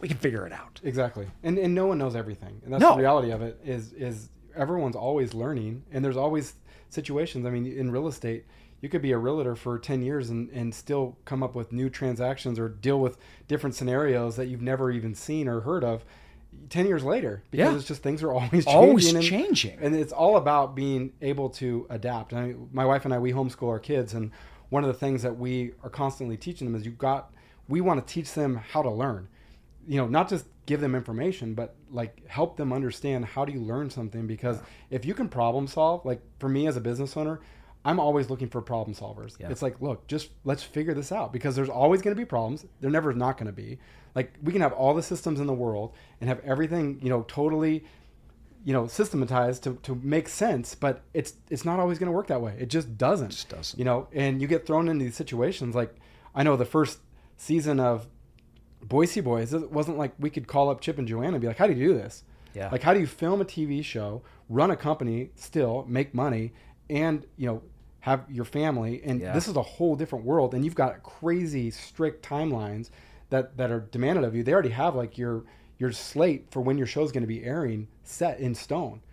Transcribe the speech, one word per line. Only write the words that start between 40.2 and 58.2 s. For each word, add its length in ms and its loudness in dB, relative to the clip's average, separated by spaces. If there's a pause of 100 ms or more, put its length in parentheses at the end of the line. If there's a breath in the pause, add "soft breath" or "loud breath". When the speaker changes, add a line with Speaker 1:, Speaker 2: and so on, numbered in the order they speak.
Speaker 2:
let's 220 -2
figure 300 -2
this 180 -6
out," 200 -4
because 220 -2
there's 140 0
always 340 6
gonna 140 0
be 80 -4
problems. 420 -2 (140)
They're 100 0
never 220 4
not 260 0
gonna 140 -6
be. 260 -12 (380 soft breath)
Like, 160 -2 (100)
we 80 0
can 120 2
have 100 4
all 220 4
the 100 2
systems 340 -2
in 80 0
the 80 0
world 380 -2 (280 soft breath)
and 80 -2
have 120 0
everything, 600 0
you 100 -2
know, 180 2
totally, 560 2 (800 soft breath)
you 80 0
know, 160 2
systematized 760 0
to, 100 -2 (100)
to 180 -4
make 260 0
sense, 460 -2
but 280 -2 (120)
it's, 200 -4 (160)
it's 140 -6
not 140 0
always 220 0
gonna 100 0
work 160 0
that 140 0
way. 180 -4
It 120 -6
just 280 -2
doesn't. 280 4
Speaker 1:
It 100 -10
just 140 -12
doesn't. 280 -10
Speaker 2:
You 60 -2
know, 280 2
and 300 0
you 60 -2
get 180 2
thrown 220 2
into 160 0
these 100 -4
situations. 640 -2
Like, 180 -2 (400 soft breath)
I 80 2
know 140 6
the 80 2
first 340 2 (380 soft breath)
season 420 0
of 300 2 (720)